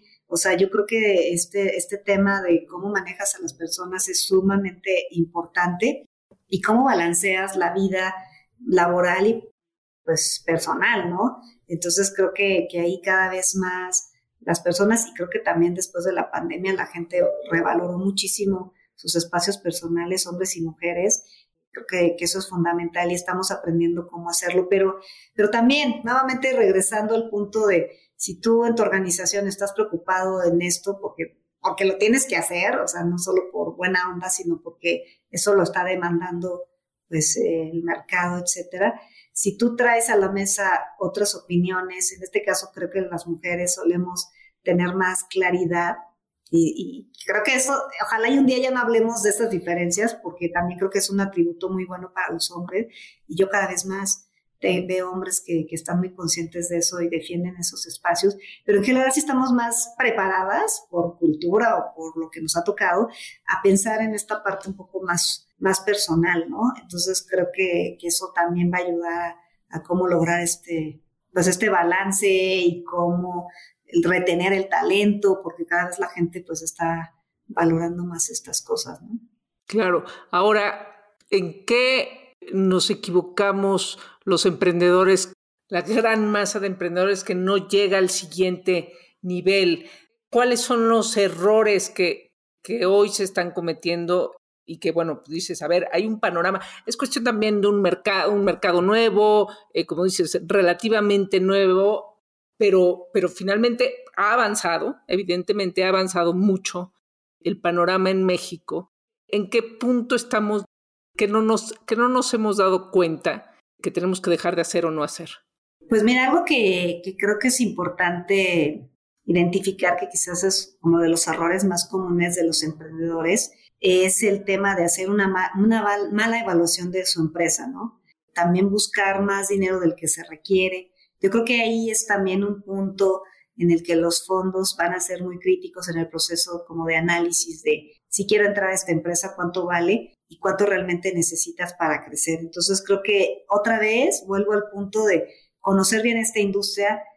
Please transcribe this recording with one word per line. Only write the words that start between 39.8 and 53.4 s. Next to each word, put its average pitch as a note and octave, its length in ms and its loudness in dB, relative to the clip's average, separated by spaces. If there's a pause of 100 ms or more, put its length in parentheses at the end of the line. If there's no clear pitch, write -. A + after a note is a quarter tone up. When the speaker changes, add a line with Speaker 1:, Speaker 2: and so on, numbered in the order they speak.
Speaker 1:
a A3 40 4
la G3 160 2
mesa G3 480 0 (200)
otras G3+ 340 -2
opiniones, F#3 800 -2
en F3+ 80 -18
este G3+ 220 -4
caso - 280 -2
creo F3+ 200 -8
que F#3+ 100 -2
las F3 240 -6
mujeres F3 480 -4
solemos F3+ 560 -2 (320)
tener F3+ 320 2
más F#3 300 0
claridad F3 720 0 (600)
y, E3 220 4
y - 480 -12
creo G#3 180 -2
que C4 120 2
eso, C4 180 0 (300)
ojalá A3+ 260 0
y C#4 80 4
un C4+ 80 6
día B3+ 140 4
ya C4 100 0
no B3+ 100 0
hablemos A3+ 440 2
de G#3 80 4
estas A3 180 0
diferencias, F3 640 -2
porque E3+ 360 -8
también F3 280 -4
creo F#3+ 140 -2
que G3+ 80 0
es - 100 -2
un G3 100 -2
atributo F3+ 520 -2
muy F#3 140 -4
bueno F3+ 280 -14
para F3+ 180 -4
los E3 200 -4
hombres, F3+ 420 -6 (320)
y D#3 100 -12
yo F#3+ 140 2